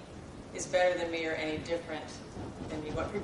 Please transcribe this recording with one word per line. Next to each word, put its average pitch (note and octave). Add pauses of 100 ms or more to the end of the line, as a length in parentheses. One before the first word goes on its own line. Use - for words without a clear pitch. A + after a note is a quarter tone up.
(540)
is -
better F3+
than E3+
me E3
or D#3+
any D#3
different D#3+ (640)
than D#3
me. D3+
What D#3+
we, G3+